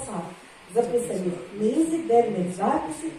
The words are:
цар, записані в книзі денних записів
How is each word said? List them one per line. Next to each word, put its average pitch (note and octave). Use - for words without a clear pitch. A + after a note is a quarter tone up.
цар, F3+
записані G#3
в G3+
книзі D#4
денних G#3+
записів D#4